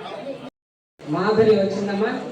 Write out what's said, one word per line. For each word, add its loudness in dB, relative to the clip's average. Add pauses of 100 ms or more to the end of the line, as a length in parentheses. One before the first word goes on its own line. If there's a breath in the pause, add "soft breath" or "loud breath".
(1080)
మాధురి 4
వచ్చిందమ్మా, 0 (120)